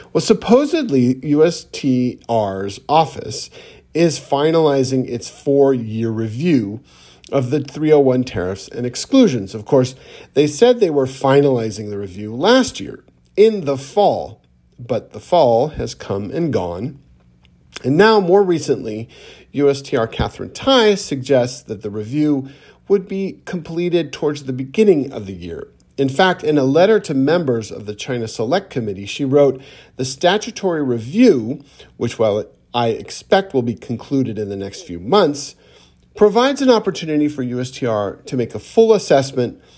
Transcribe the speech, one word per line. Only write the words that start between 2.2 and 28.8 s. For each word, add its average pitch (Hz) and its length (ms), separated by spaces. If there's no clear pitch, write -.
R's 101 580
office - 640
is 160 240
finalizing 139 920
its 120 180
four-year 117 840
review 113 720
of 127 180
the 151 120
three 156 300
oh 147 80
one 127 240
tariffs 92 440
and - 180
exclusions. 123 680
Of 107 100
course, 131 300
they 147 100
said 233 340
they 180 120
were 135 160
finalizing 123 800
the 101 80
review 101 360
last 214 460
year - 240
in 208 300
the 185 120
fall, 117 640
but 120 360
the 107 60
fall 139 500
has 127 260
come 101 340
and 160 240
gone. 95 460
And 135 140
now, 214 220
more 190 240
recently, 117 640
U 143 140
S 139 140
T - 160
R 113 80
Catherine 110 480
Tai 233 400
suggests 131 720
that 101 180
the 107 80
review 135 600
would 196 200
be 190 380
completed 170 680
towards 147 300
the 131 100
beginning 143 580
of 104 140
the 92 80
year. 85 360
In 139 100
fact, 180 380
in 151 120
a 135 60
letter 175 380
to 156 120
members 135 600
of 104 120
the 104 80
China 120 320
Select 131 440
Committee, 101 360